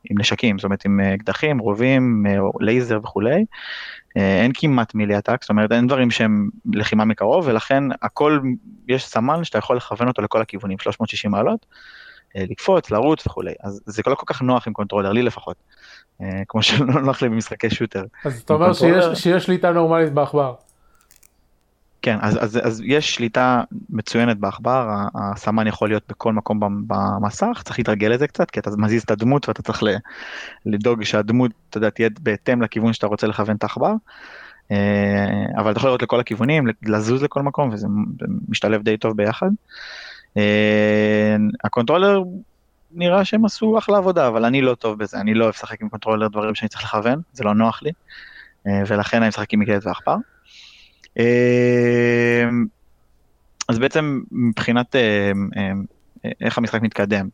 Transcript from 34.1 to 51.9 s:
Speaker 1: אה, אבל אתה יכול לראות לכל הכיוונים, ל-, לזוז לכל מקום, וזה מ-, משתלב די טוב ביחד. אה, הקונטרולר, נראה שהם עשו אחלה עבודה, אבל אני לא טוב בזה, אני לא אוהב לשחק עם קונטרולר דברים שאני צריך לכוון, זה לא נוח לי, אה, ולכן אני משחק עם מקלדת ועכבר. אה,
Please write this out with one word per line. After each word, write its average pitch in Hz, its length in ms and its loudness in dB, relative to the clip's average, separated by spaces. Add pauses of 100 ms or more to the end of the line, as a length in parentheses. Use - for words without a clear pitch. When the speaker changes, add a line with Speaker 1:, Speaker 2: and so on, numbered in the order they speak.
Speaker 1:
אה, 101 60 0 (800)
אבל 107 140 0
אתה 104 60 -2
יכול 135 100 0
לראות 127 140 2
לכל 120 180 0
הכיוונים, 123 480 0
ל-, 110 40 0 (100)
לזוז 110 420 0
לכל 139 180 -2
מקום, 139 320 -2
וזה 104 140 -6
מ-, 104 180 0 (440)
משתלב 107 340 0
די 107 140 0
טוב 110 200 -2
ביחד. 107 320 0 (880)
אה, 107 960 2 (280)
הקונטרולר, 185 600 2 (680)
נראה 175 340 2
שהם 220 200 2
עשו 220 320 0
אחלה 208 200 2
עבודה, 175 300 4
אבל 113 180 2
אני 131 160 2
לא 127 140 2
טוב 107 240 -4
בזה, 101 220 -6
אני 107 120 0
לא 113 100 4
אוהב 110 120 2
לשחק 107 260 -14
עם 107 80 -8
קונטרולר 110 380 0
דברים 104 280 -2
שאני 107 140 -4
צריך - 140 -10
לכוון, 113 380 -2 (120)
זה - 100 -10
לא 104 100 2
נוח 113 300 2
לי, 147 80 -4 (760)
אה, 101 200 0
ולכן 104 300 0
אני 113 100 2
משחק 104 260 -4
עם 107 60 2
מקלדת 101 260 0
ועכבר. - 300 -2 (1040)
אה, 120 1300 2 (1200)